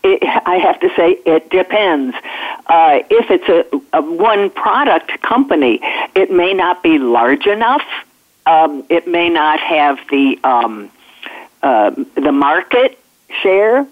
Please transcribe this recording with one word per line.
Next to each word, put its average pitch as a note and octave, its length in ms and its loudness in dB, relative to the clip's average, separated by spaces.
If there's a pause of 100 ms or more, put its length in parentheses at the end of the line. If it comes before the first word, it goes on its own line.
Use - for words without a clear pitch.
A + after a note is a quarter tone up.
it, F#3+ 180 2 (240)
I F3+ 120 0
have F3+ 240 0
to F3 140 2
say F3 300 2
it D#3+ 240 0
depends. F3+ 640 -2 (520)
Uh, D#3+ 320 4 (100)
if A3+ 220 2
it's F3+ 180 0
a, D#3 480 -2
a D#3 60 2
one G3 480 0
product G#3+ 720 -2
company, E3+ 560 0 (340)
it F#3+ 160 0
may F#3 240 0
not F3+ 300 -2
be D#3+ 160 2
large B2 480 0
enough. A3 340 0 (640)
Um, D#3 440 2
it E3 180 0
may E3+ 220 0
not D#3 320 0
have D3 380 0 (120)
the, C3+ 320 0
um, A#2 480 -2 (720)
uh, G3+ 260 2 (240)
the C#3+ 200 -2
market E3 680 0 (420)
share. A3 500 2